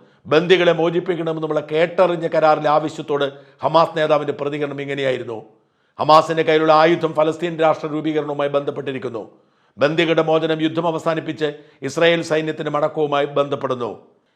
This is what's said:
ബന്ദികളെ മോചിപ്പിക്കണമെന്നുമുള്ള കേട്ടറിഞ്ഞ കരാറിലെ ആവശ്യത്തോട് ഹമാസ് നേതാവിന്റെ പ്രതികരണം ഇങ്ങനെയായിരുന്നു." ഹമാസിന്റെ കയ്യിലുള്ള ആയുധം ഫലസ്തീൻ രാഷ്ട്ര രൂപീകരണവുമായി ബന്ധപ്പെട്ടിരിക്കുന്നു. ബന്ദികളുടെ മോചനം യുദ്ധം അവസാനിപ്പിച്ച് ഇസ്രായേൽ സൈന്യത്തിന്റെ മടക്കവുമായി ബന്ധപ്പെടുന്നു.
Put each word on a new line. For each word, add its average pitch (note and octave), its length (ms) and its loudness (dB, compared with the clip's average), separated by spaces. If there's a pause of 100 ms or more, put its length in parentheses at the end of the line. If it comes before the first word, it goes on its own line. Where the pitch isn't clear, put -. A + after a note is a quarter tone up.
(280)
ബന്ദികളെ F3 440 4
മോചിപ്പിക്കണമെന്നുമുള്ള E3 920 -2 (100)
കേട്ടറിഞ്ഞ E3+ 560 2
കരാറിലെ D#3 420 2
ആവശ്യത്തോട് D3 640 -2 (300)
ഹമാസ് D#3+ 340 2
നേതാവിന്റെ D3+ 360 0
പ്രതികരണം C#3+ 480 -6
ഇങ്ങനെയായിരുന്നു." B2+ 640 -4 (540)
ഹമാസിന്റെ D#3 440 4
കയ്യിലുള്ള D#3+ 300 4
ആയുധം E3 400 4
ഫലസ്തീൻ D#3+ 460 -2
രാഷ്ട്ര D#3 280 2
രൂപീകരണവുമായി D3 600 -4
ബന്ധപ്പെട്ടിരിക്കുന്നു. C3+ 760 -4 (540)
ബന്ദികളുടെ D#3+ 440 2
മോചനം D#3+ 400 0
യുദ്ധം D#3+ 260 -2
അവസാനിപ്പിച്ച് D#3 640 -4 (280)
ഇസ്രായേൽ E3 400 2
സൈന്യത്തിന്റെ D#3 500 -4
മടക്കവുമായി D3 540 -2
ബന്ധപ്പെടുന്നു. C3+ 640 -4 (440)